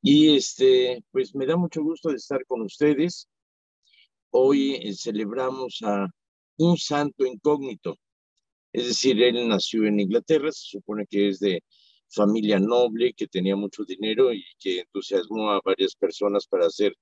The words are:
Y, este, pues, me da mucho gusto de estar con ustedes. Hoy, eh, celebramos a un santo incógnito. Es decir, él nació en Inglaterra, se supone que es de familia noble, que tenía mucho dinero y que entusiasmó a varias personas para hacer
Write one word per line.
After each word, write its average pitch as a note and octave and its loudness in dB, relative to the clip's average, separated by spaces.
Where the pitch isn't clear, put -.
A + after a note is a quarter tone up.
Y, D3+ 6
este, B2+ 2
pues, C3 -4
me C#3 -4
da D#3+ 0
mucho E3 -4
gusto E3 -4
de C#3 -2
estar C3 -6
con A#2 -6
ustedes. D3 -2
Hoy, C3+ 4
eh, G#2 -8
celebramos A#2+ -6
a G2+ -2
un E3+ 4
santo C#3+ -2
incógnito. B2+ -4
Es A#2+ -4
decir, B2 2
él A#2+ 2
nació A2 0
en G#2 2
Inglaterra, B2+ 0
se - -14
supone G#2 -8
que G2+ 0
es F#2+ -4
de F#2+ 0
familia G#2+ 2
noble, A#2 2
que - -8
tenía F#2+ -2
mucho G2+ -8
dinero G#2+ 0
y F#2+ -8
que F2+ -4
entusiasmó G2 -4
a G2 2
varias F#2+ 0
personas G2+ -2
para F2 0
hacer F#2+ 0